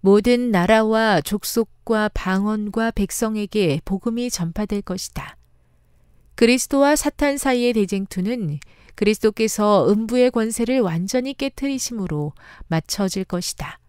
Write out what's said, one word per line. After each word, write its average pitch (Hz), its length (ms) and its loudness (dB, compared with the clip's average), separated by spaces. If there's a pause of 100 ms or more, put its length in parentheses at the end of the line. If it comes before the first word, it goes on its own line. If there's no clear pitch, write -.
모든 233 500 4
나라와 220 720 4
족속과 214 880 -2
방언과 208 760 -2
백성에게 208 960 0
복음이 233 440 -2
전파될 202 520 -4
것이다. - 560 -10 (960)
그리스도와 277 600 4
사탄 285 440 -2
사이의 247 340 0
대쟁투는 196 880 -2 (360)
그리스도께서 208 920 2
음부의 226 400 2
권세를 233 500 0
완전히 196 520 -2
깨트리심으로 226 1000 -4 (360)
맞춰질 190 560 -2
것이다. - 540 -8 (100)